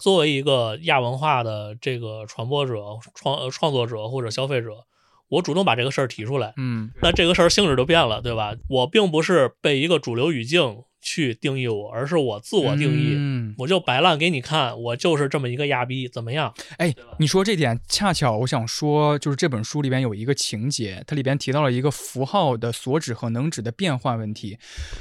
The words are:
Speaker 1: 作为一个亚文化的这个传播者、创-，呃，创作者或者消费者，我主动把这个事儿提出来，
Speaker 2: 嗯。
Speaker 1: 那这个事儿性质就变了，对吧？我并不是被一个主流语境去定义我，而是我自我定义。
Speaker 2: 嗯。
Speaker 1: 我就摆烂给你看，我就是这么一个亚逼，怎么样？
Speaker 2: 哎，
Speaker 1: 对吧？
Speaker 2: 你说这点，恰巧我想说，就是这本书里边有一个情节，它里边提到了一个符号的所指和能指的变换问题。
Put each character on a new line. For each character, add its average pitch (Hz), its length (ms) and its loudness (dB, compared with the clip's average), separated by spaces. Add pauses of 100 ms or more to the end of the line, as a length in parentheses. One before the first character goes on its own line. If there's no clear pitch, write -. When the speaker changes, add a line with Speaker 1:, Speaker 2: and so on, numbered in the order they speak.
Speaker 1:
作 190 160 4
为 156 140 4
一 139 100 2
个 123 420 2
亚 160 180 4
文 123 180 -2
化 139 240 2
的 107 360 -6
这 127 200 -4
个 110 280 -10
传 117 220 -8
播 143 160 0
者、 120 160 -4 (340)
创-， 135 220 -4
呃， 131 140 -6
创 165 200 0
作 123 160 2
者 110 220 -6
或 131 140 -6
者 113 80 -6
消 127 160 -4
费 135 160 -2
者， 113 240 -14 (420)
我 160 140 2
主 143 100 -2
动 180 120 2
把 120 120 4
这 123 80 0
个 135 60 -2
事 139 100 0
儿 135 60 2
提 113 180 -8
出 131 140 -2
来， 110 180 -4
Speaker 2:
嗯。 117 340 -4 (120)
Speaker 1:
那 175 100 4
这 175 140 2
个 175 80 4
事 175 80 4
儿 170 80 8
性 202 160 4
质 139 100 4
就 127 80 4
变 165 160 4
了， 113 220 0
对 120 120 -2
吧？ 107 200 -4 (140)
我 127 180 2
并 196 240 4
不 151 100 2
是 156 400 4
被 147 180 2
一 143 80 2
个 170 120 4
主 120 180 -4
流 147 160 2
语 120 120 -4
境 127 400 0 (160)
去 131 340 -2
定 135 240 -4
义 127 100 -2
我， 104 220 -4
而 117 140 -6
是 151 120 -2
我 117 240 0
自 - 160 -4
我 143 180 4
定 151 180 2
义。 147 240 2
Speaker 2:
嗯。 131 420 -2
Speaker 1:
我 131 80 -4
就 180 140 2
摆 135 200 0
烂 165 180 4
给 165 100 2
你 151 120 -2
看， 131 400 -2
我 117 160 -4
就 170 200 2
是 143 120 0
这 147 120 -2
么 127 80 -2
一 120 80 -4
个 143 120 -2
亚 127 160 0
逼， 127 240 -6
怎 120 140 -10
么 117 100 -8
样？ 143 200 -2 (260)
Speaker 2:
哎， 170 140 2
Speaker 1:
对 - 120 -16
吧？ - 140 -20
Speaker 2:
你 156 80 4
说 190 180 4
这 208 120 2
点， 123 320 0
恰 208 240 0
巧 127 260 2
我 123 80 0
想 120 220 -2
说， 147 500 2
就 147 120 -2
是 139 60 0
这 170 120 2
本 117 160 -4
书 147 180 -4
里 139 60 0
边 127 140 0
有 117 120 -2
一 107 100 -8
个 139 100 2
情 117 340 -4
节， 101 380 -6
它 151 100 -6
里 143 60 0
边 131 160 2
提 - 120 -4
到 143 120 2
了 135 100 2
一 123 80 0
个 143 100 2
符 - 340 -6
号 147 320 2
的 117 140 -4
所 131 300 -2
指 123 140 -6
和 117 160 -4
能 123 200 -2
指 - 120 -6
的 117 100 -6
变 165 240 -2
换 120 220 -2
问 107 160 -6
题。 104 240 -12 (420)